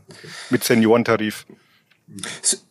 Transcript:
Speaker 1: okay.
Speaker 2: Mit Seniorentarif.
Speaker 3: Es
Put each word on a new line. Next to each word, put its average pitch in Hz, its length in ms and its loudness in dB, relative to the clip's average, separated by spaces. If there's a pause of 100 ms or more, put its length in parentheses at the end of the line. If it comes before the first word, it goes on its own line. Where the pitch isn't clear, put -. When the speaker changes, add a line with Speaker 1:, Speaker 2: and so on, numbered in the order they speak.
Speaker 1:
okay. - 200 -20 (220)
Speaker 2:
Mit - 140 0
Seniorentarif. 113 800 2 (1000)
Speaker 3:
Es - 280 -6